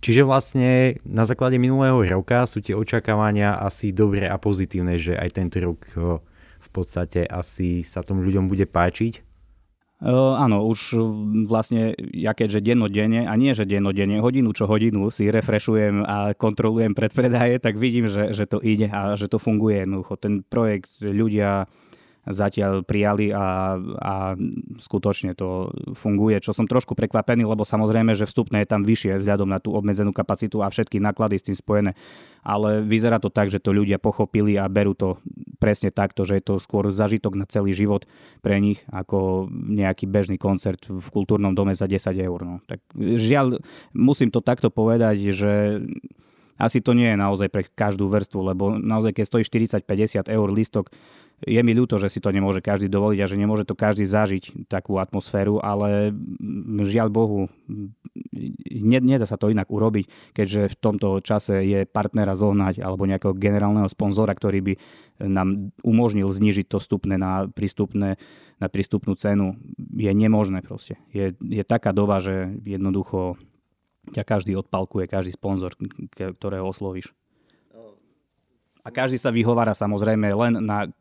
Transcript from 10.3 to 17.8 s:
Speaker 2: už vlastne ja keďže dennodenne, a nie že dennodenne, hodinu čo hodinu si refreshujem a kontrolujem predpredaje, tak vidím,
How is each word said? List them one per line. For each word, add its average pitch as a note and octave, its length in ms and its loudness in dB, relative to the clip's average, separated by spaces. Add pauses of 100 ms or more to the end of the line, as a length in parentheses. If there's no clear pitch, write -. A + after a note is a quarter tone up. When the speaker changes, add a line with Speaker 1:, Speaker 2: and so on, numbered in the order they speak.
Speaker 2:
už A2+ 320 -2 (480)
vlastne A2 560 0
ja F#2+ 320 -4
keďže G#2 320 0
dennodenne, A2+ 640 2
a G#2+ 80 0
nie C3+ 160 4
že G#2+ 160 0
dennodenne, G2+ 560 0
hodinu B2 320 2
čo A2 80 0
hodinu G#2+ 480 2
si G#2 160 0
refreshujem G#2+ 720 2
a G2+ 320 -2
kontrolujem A2 640 0
predpredaje, A#2+ 640 2
tak A2 160 0
vidím, A#2 320 0